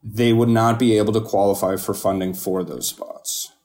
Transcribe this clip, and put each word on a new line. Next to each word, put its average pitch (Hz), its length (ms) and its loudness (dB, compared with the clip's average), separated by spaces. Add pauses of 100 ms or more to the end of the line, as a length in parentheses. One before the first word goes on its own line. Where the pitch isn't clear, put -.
they 117 300 0
would 117 160 4
not 117 300 2
be 117 200 4
able 104 160 2
to 110 60 2
qualify 98 560 0
for 95 180 -6
funding 95 400 -2
for 92 280 -4
those 71 260 -8
spots. - 640 -10 (120)